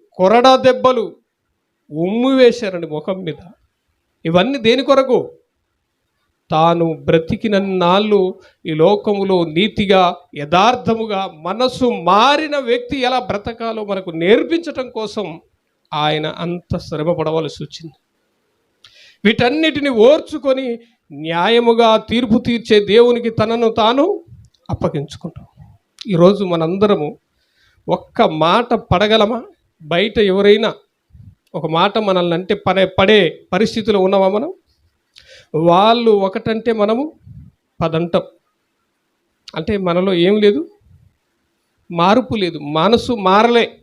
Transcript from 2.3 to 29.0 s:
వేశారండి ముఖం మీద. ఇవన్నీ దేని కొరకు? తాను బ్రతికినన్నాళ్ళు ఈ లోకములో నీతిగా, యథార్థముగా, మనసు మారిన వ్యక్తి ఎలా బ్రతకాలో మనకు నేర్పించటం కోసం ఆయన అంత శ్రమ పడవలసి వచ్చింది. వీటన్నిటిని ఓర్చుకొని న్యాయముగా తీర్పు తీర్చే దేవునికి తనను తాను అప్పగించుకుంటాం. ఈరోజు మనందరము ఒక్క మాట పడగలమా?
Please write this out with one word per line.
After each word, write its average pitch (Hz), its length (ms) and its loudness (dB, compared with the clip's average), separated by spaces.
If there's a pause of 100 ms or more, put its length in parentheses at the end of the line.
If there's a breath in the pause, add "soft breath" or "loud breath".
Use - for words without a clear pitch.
వేశారండి 220 560 2
ముఖం 156 360 -8
మీద. 156 180 -10 (840)
ఇవన్నీ 185 340 0
దేని 233 240 0
కొరకు? 262 360 2 (1300)
తాను 165 420 2
బ్రతికినన్నాళ్ళు 190 1300 0 (460 soft breath)
ఈ 170 80 -6
లోకములో 190 680 0
నీతిగా, 185 720 0 (200)
యథార్థముగా, 202 1000 -2
మనసు 226 500 -4
మారిన 240 720 2
వ్యక్తి 254 420 -4
ఎలా 247 180 0
బ్రతకాలో 226 680 -8
మనకు 190 260 -8
నేర్పించటం 262 800 -2
కోసం 202 500 -10 (520)
ఆయన 156 340 -2
అంత 170 520 -8
శ్రమ 165 340 -4
పడవలసి 160 500 -4
వచ్చింది. 151 340 -18 (1300 soft breath)
వీటన్నిటిని 285 640 0
ఓర్చుకొని 262 920 2 (340 soft breath)
న్యాయముగా 220 840 4
తీర్పు 226 500 0
తీర్చే 214 380 2
దేవునికి 233 460 4
తనను 226 400 -2
తాను 247 540 0 (460)
అప్పగించుకుంటాం. - 760 -8 (600)
ఈరోజు 190 380 2
మనందరము 170 720 -2 (720)
ఒక్క - 340 -4
మాట 185 520 0
పడగలమా? 220 680 0 (400)